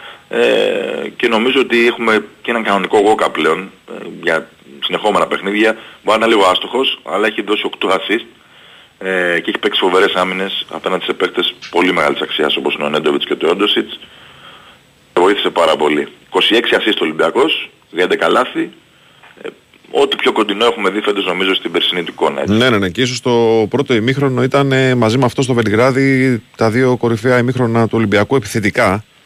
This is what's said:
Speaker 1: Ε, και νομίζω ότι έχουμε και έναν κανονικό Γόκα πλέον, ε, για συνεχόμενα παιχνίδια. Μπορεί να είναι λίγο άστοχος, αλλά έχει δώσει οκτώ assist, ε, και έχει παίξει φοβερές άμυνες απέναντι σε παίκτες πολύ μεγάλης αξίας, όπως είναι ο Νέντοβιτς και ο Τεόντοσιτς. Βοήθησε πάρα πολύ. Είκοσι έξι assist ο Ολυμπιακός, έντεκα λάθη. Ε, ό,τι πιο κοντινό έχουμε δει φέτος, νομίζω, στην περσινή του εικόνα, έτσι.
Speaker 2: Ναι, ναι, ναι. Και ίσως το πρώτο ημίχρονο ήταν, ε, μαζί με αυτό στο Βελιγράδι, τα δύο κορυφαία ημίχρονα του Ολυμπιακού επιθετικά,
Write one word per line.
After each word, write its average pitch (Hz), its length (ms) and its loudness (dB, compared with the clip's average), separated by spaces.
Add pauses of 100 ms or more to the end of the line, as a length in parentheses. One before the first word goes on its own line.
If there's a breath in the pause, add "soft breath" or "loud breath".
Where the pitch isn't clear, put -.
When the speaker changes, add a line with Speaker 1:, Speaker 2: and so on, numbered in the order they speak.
(300 loud breath)
Speaker 1:
Ε, 110 840 0
και - 120 -2
νομίζω 117 320 2
ότι 120 280 2
έχουμε 113 380 0 (160)
και - 80 -10
έναν 117 140 -2
κανονικό 101 360 0
Γόκα 101 300 4
πλέον, 80 420 -2 (180)
ε, 92 160 -14 (160)
για 82 280 -2 (340)
συνεχόμενα 90 440 0
παιχνίδια. 104 500 0 (260 loud breath)
Μπορεί 107 160 2
να 113 60 0
είναι 113 100 4
λίγο 98 120 4
άστοχος, 120 560 0
αλλά 98 240 -2
έχει 107 140 -4
δώσει 101 240 -2
οκτώ - 240 -6
assist, 98 360 -2 (720 loud breath)
ε, 90 400 -2
και 82 100 -6
έχει 101 100 -4
παίξει - 200 -2
φοβερές 92 340 2
άμυνες 92 560 -2
απέναντι 92 360 -6
σε 92 80 -4
παίκτες - 400 -2 (160)
πολύ 90 240 2
μεγάλης 71 280 0
αξίας, 73 360 -2
όπως 71 180 -2
είναι 78 80 -6
ο 71 60 -2
Νέντοβιτς 76 360 0
και - 80 -4
ο - 40 -6
Τεόντοσιτς. 95 640 0 (1200 loud breath)
Βοήθησε 95 300 4
πάρα 82 260 2
πολύ. 73 320 0 (200)
Είκοσι 92 280 0
έξι - 220 2
assist 104 240 0
ο - 20 -2
Ολυμπιακός, 82 680 0 (260)
έντεκα 85 340 0
λάθη. 123 400 -2 (720 soft breath)
Ε, - 60 -14 (440)
ό,τι 139 240 2
πιο - 160 0
κοντινό 107 340 0
έχουμε 113 240 0
δει 101 120 -4
φέτος, 101 240 -2
νομίζω, 92 300 -2
στην 85 160 -6
περσινή 85 320 -2
του 87 100 -10
εικόνα, 73 280 -2
έτσι. 85 120 0
Speaker 2:
Ναι, 117 160 2
ναι, 113 80 2
ναι. 98 120 -2
Και 90 120 -4
ίσως 123 200 -4
το 113 480 2
πρώτο 135 240 -2
ημίχρονο 127 500 0
ήταν, 139 280 2
ε, 131 240 2
μαζί 117 220 2
με 135 80 2
αυτό 120 160 0
στο 131 120 0
Βελιγράδι, 127 880 2 (160)
τα 113 120 2
δύο 123 280 2
κορυφαία 117 400 2
ημίχρονα 120 500 2
του - 100 -2
Ολυμπιακού 104 380 2
επιθετικά, 113 540 0 (360 soft breath)